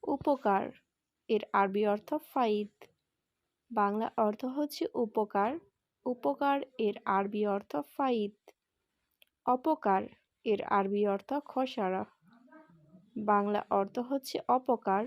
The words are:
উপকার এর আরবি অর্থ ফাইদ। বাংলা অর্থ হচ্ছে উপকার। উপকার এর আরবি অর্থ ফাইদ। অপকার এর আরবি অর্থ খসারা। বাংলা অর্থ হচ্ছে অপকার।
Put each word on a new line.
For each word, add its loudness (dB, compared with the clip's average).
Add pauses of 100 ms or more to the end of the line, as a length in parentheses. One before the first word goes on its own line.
উপকার 0 (640)
এর 2 (100)
আরবি 2
অর্থ -2 (140)
ফাইদ। -2 (1000)
বাংলা 0 (100)
অর্থ 0
হচ্ছে -4 (100)
উপকার। 0 (540)
উপকার 0 (200)
এর 0
আরবি 0
অর্থ -2
ফাইদ। -2 (1120)
অপকার 2 (420)
এর 0
আরবি 0
অর্থ -2 (140)
খসারা। -2 (1120)
বাংলা 2 (100)
অর্থ 0
হচ্ছে -4 (120)
অপকার। 2